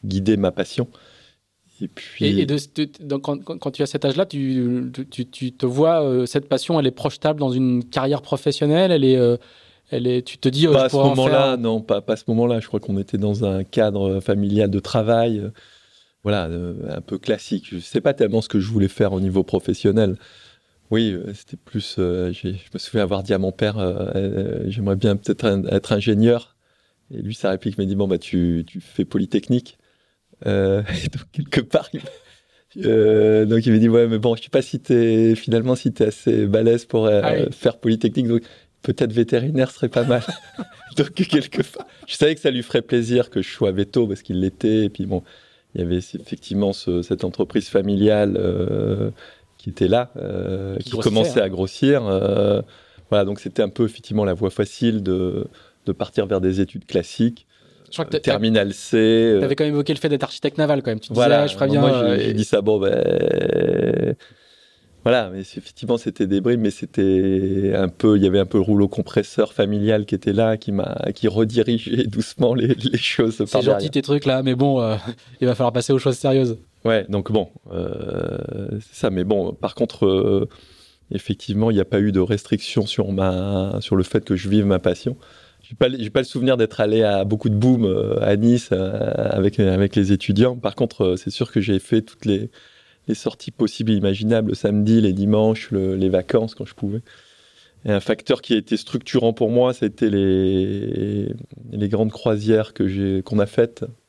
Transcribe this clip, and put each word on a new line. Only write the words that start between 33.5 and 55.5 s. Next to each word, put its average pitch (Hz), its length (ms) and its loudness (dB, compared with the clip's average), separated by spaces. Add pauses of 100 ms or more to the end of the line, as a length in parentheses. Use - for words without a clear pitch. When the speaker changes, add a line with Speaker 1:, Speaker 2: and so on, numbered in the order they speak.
Speaker 1:
il 120 60 4
m'a 110 60 6
dit, 113 100 6
ouais, 117 200 4
mais 113 100 0
bon, 117 160 2
je 113 80 -12
sais - 60 -18
pas 131 140 0
si - 180 -8
t'es, 113 560 4
finalement, 117 400 0
si 123 160 -2
t'es - 140 2
assez 107 400 0
balèze 113 400 2
pour, 110 200 0
euh, 104 160 4
Speaker 2:
Ah - 140 0
oui. 101 160 0
Speaker 1:
faire - 260 -2
Polytechnique. 113 480 0
Donc, 113 160 0 (400)
peut-être 123 300 -2
vétérinaire 123 580 0
serait - 200 -4
pas 120 140 0
mal. 120 180 0 (360)
<laughs> - 380 -14
Donc, 143 160 0
quelque - 500 -2
part, - 240 -8 (220)
je - 80 -10
savais 151 180 2
que 151 60 -16
ça 147 100 2
lui 123 140 -4
ferait 123 180 0
plaisir 120 480 0
que 104 120 -2
je - 60 -6
sois 104 220 0
véto 101 380 0
parce 98 140 -6
qu'il 92 180 -4
l'était. 107 460 0
Et - 20 0
puis, 98 180 -8
bon, 92 160 -4 (540)
il 90 60 -4
y - 20 -2
avait 87 140 -2
effectivement - 760 -4
ce, 87 300 -4
cette 90 200 -4
entreprise 95 460 -4
familiale, 101 680 2
euh, 101 760 -2 (480)
qui - 100 -12
était 92 200 0
là, 120 280 0
euh, 95 640 -6
Speaker 2:
Qui 101 60 -8
Speaker 1:
qui - 80 -14
Speaker 2:
grossissait, 110 180 0
Speaker 1:
commençait 117 320 2
Speaker 2:
hein. - 20 2
Speaker 1:
à 95 60 -2
grossir. 113 560 0
Euh, 101 560 2 (480)
voilà, 101 160 2
donc 101 140 -6
c'était - 200 -6
un 101 80 2
peu 117 160 -2
effectivement 107 400 -4
la 95 80 0
voie 98 160 -2
facile 107 540 -2
de, 92 440 -2 (380)